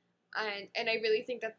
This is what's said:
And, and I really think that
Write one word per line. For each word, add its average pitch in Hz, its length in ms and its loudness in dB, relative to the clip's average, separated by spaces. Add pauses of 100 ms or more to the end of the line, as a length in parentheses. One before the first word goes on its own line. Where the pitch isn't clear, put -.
(360)
And, 202 400 -2
and 226 140 0
I 220 60 4
really 220 260 4
think 240 200 -6
that 220 180 -6